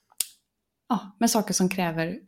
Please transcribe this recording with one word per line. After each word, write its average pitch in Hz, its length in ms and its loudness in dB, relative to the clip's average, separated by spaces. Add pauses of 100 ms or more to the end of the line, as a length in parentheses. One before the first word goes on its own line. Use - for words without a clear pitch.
(880)
ja, 196 300 -2
med 233 120 4
saker 208 220 0
som 185 160 4
kräver 175 580 -2